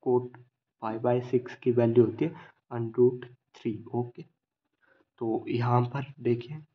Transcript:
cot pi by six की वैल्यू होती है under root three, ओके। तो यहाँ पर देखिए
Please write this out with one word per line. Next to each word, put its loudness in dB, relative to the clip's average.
cot 0
pi -6
by 2
six -2
की 2
वैल्यू 6
होती -2
है -8
under -6
root 4
three, -6
ओके। -8
तो -4
यहाँ 0
पर -8
देखिए -2